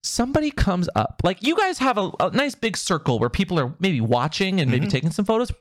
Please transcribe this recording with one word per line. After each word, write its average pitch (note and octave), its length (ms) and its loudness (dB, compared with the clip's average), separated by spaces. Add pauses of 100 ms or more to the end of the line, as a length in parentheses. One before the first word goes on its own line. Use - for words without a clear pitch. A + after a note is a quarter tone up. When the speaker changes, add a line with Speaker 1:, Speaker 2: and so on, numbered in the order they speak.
Speaker 1:
somebody C#4+ 480 0
comes F3+ 440 0
up. - 300 -2
Like, F3+ 180 0
you D#4 140 0
guys F#4+ 220 0
have B3+ 200 0
a, F#3 120 -2 (100)
a F#3 100 2
nice C4 240 0
big A3 220 -2
circle D3+ 420 0
where A#2+ 120 0
people F3+ 280 0
are C3 200 -2
maybe E3+ 220 0
watching D3+ 600 0
and C3 100 2
maybe B2 160 2
Speaker 2:
Mm-hmm. G#3 40 -2
Speaker 1:
taking C#3 200 0
some G3+ 140 -2
photos A3+ 360 0